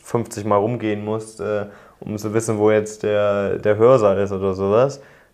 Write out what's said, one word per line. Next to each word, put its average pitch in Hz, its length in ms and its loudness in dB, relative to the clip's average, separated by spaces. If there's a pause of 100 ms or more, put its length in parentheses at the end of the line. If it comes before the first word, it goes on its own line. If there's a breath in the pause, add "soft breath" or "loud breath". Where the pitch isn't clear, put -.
fünfzig 110 460 -6
Mal 104 100 2
rumgehen 107 480 -2
musst, 107 360 -8
äh, 104 260 -4 (340 loud breath)
um 107 160 -8
zu 104 180 -6
wissen, 113 240 -2
wo 107 120 4
jetzt 107 340 0
der, 101 540 0
der 104 180 0
Hörsaal 110 420 6
ist 98 140 -2
oder 95 220 -2
sowas. 104 460 0 (340 loud breath)